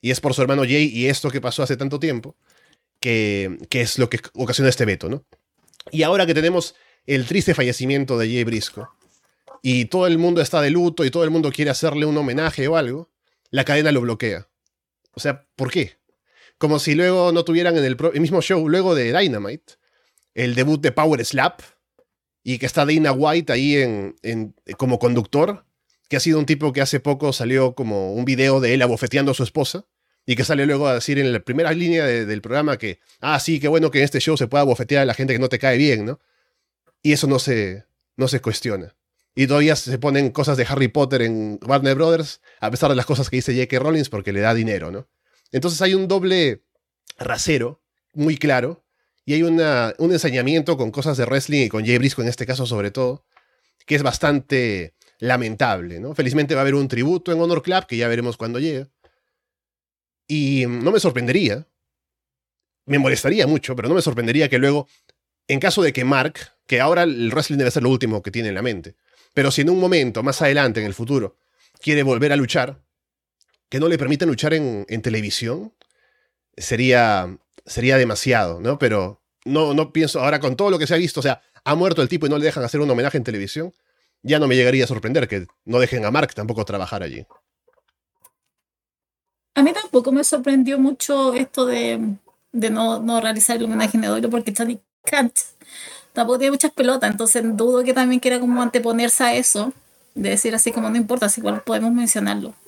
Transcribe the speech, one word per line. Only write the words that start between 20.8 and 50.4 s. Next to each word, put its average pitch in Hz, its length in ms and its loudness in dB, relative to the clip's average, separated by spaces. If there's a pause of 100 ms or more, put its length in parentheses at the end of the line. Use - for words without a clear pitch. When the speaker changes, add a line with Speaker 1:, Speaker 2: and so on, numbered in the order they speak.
Speaker 1:
de 156 120 0
Power 156 320 2
Slap, 143 360 0 (840)
y 123 160 -4
que 127 80 -4
está 147 180 2
Dana 151 280 4
White 151 400 2
ahí 139 240 2
en, 110 460 -2
en, 113 320 -6 (220)
como 127 220 0
conductor, 123 680 0 (440)
que 147 100 -2
ha - 20 0
sido 160 180 2
un 147 80 0
tipo 147 260 0
que 139 100 0
hace 135 180 -2
poco 139 320 -2
salió 127 420 0
como 101 380 -4
un 120 140 -4
video 135 340 2
de 120 140 2
él 135 80 2
abofeteando 131 500 0
a - 20 0
su 135 80 -2
esposa, 151 440 -4 (400)
y 123 100 0
que 120 80 0
sale 143 220 0
luego 143 200 0
a 131 80 0
decir 139 240 -2
en 135 140 0
la 110 80 -2
primera 151 320 -2
línea 165 340 0
de, 117 200 0
del 107 160 -4
programa 139 360 -2
que, 107 200 -10 (220)
"Ah, 147 200 0
sí, 160 200 -2
qué 147 80 0
bueno 160 220 2
que 139 80 0
en 139 60 6
este 143 160 0
show 156 160 0
se 127 100 -2
pueda 143 160 2
abofetear 135 400 0
a 135 40 2
la 120 80 0
gente 131 180 -2
que 117 60 0
no 131 100 0
te 123 100 -2
cae 131 200 2
bien", 131 260 2
¿no? 127 160 -10 (840)
Y 147 100 4
eso 143 140 2
no 135 120 2
se, 107 460 -2 (320)
no 131 120 0
se 131 120 -2
cuestiona. 104 540 -6 (400)
Y 135 140 2
todavía 147 280 4
se 127 220 -6
ponen 139 320 0
cosas 143 260 0
de 120 120 2
Harry 135 200 0
Potter 139 340 0
en 110 440 -4
Warner 135 300 4
Brothers, 160 440 0 (200)
a 110 100 -2
pesar 127 180 0
de 139 80 4
las 123 100 0
cosas 135 220 0
que 127 80 -4
dice 127 180 -2
J 127 120 0
K 131 140 -2
Rowling, 151 300 0
porque 101 220 -6
le 98 80 -2
da 110 140 2
dinero, 104 360 -2
¿no? 98 180 -12 (440)
Entonces 156 300 -2
hay 190 120 2
un 190 140 0
doble 180 540 0 (560)
rasero 123 640 -2 (300)
muy 151 260 0
claro, 139 460 0 (420)
y 147 80 -2
hay 156 80 2
una, 156 560 2
un 170 140 2
ensañamiento 147 640 0